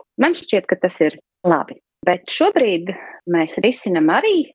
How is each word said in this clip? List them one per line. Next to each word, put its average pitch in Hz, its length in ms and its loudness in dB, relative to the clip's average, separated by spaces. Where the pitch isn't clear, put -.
Man 320 260 0
šķiet, - 300 -2
ka 185 100 0
tas 185 220 -4
ir 156 200 0
labi. 165 380 -2
Bet 180 300 -2
šobrīd 208 640 0
mēs 165 360 -2
risinam 175 520 2
arī 381 240 2